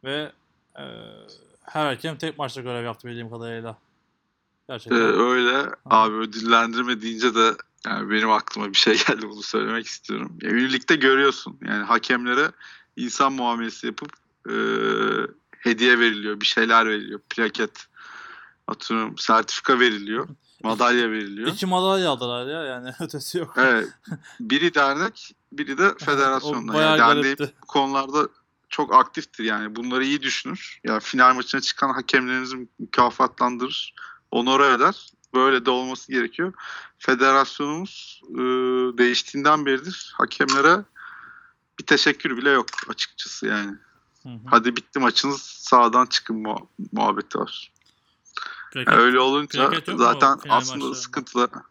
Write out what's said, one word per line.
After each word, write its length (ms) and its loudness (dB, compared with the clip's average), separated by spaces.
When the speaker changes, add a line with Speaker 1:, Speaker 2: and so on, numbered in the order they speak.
Speaker 1:
Ve, 280 -8
e, 40 -14
her 220 -4
hakem 320 -6
tek 200 -8
maçta 240 -8
görev 220 -8
yaptı 240 -10
bildiğim 220 -12
kadarıyla. 480 -12
Gerçekten. 280 -4
Speaker 2:
Ee, 60 4
öyle. 540 2
Speaker 1:
Hı. 180 -4
Speaker 2:
Abi 300 2
ödüllendirme 880 -2
deyince 340 -4
de 180 4
yani 240 -6
benim 220 0
aklıma 380 -2
bir 80 0
şey 160 4
<laughs> 140 2
geldi, 220 -2
bunu 140 -16
söylemek 420 -4
istiyorum. 560 -10
Ya, 80 -6
ünlülükte 460 0
görüyorsun. 680 2
Yani 220 -6
hakemlere 680 0
insan 380 -2
muamelesi 540 -4
yapıp, 240 -10
e, 60 -4
hediye 400 4
veriliyor, 420 0
bir 40 -2
şeyler 400 4
veriliyor. 340 -4
Plaket, 580 -4
atıyorum, 500 -6
sertifika 640 2
veriliyor. 480 0
Madalya 480 2
veriliyor. 360 -6
Speaker 1:
İki 180 -4
madalya 440 0
aldılar 380 -4
ya, 160 -8
yani 320 -10
<laughs> 40 -20
ötesi 380 -8
yok. 200 -8
Speaker 2:
Evet. 320 2
Biri 340 0
dernek, 640 -2
biri 260 -8
de 60 4
Speaker 1:
Evet, 180 2
o 40 -8
Speaker 2:
federasyondan. 680 0
Speaker 1:
bayağı 220 4
Speaker 2:
Yani 20 4
derneğim 200 0
Speaker 1:
garipti. 240 -8
Speaker 2:
bu 60 -20
konularda 600 0
çok 260 -2
aktiftir 480 2
yani. 320 -4
Bunları 300 -2
iyi 160 -2
düşünür. 600 -8
Yani 160 -2
final 360 4
maçına 260 -4
çıkan 320 -2
hakemlerimizi 760 -2
mükafatlandırır, 1120 -2
onore 420 4
eder. 380 2
Böyle 320 4
de 40 2
olması 420 -2
gerekiyor. 420 -4
Federasyonumuz, 1300 0
e, 80 -10
değiştiğinden 680 2
beridir 520 -4
hakemlere 680 4
bir 60 -10
teşekkür 520 0
bile 120 0
yok 160 4
açıkçası 580 -8
yani. 300 -4
Speaker 1:
Hı 60 -16
hı. 160 -14
Speaker 2:
"Hadi 300 6
bitti 240 -6
maçınız, 420 0
sahadan 640 4
çıkın" 300 -4
muha-, 320 -6
muhabbeti 480 -2
var. 320 -10
Speaker 1:
Plaket, 200 2
Speaker 2:
Yani 80 8
öyle 180 6
olunca 500 2
Speaker 1:
plaket 180 -2
yok 120 -4
mu 40 6
Speaker 2:
zaten 360 6
Speaker 1:
final 180 2
Speaker 2:
aslında 180 -2
Speaker 1:
maçlarında? 200 -6
Speaker 2:
sıkıntılı. 540 -4